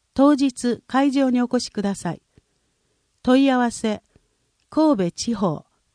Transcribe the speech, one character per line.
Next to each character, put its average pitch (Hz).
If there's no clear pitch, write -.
当 285
日、 247
会 277
場 269
に 247
お -
越 240
し -
く 214
だ 196
さ 175
い。 -
問 262
い 277
合 254
わ 240
せ、 214
神 277
戸 -
地 -
方 190